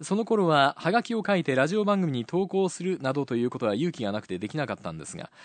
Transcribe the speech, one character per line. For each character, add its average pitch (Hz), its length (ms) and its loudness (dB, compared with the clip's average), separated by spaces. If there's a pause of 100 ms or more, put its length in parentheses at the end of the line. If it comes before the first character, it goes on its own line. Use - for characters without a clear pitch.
そ 170 120 -2
の 214 120 0
頃 208 200 2
は 143 320 6
ハ 165 140 0
ガ 233 100 4
キ 233 120 -6
を 220 120 -2
書 202 100 2
い 175 60 2
て 139 120 0
ラ 135 140 4
ジ 190 100 -2
オ 208 80 2
番 196 160 2
組 160 100 0
に 120 140 -2
投 185 200 -2
稿 190 220 0
す - 140 -8
る 180 180 -2
な 135 140 -2
ど 143 100 0
と 131 100 -4
い 117 120 2
う 113 40 0
こ 123 100 -8
と 120 60 0
は 104 80 2
勇 160 160 0
気 123 140 -6
が 101 80 -2
な 107 80 -2
く - 60 -18
て 92 120 -6
で 98 120 -6
き 147 80 -8
な 143 80 -2
か 107 80 -4
っ - 20 -10
た - 140 -10
ん 80 80 -10
で 69 80 -12
す - 100 -14
が、 85 140 -12 (140)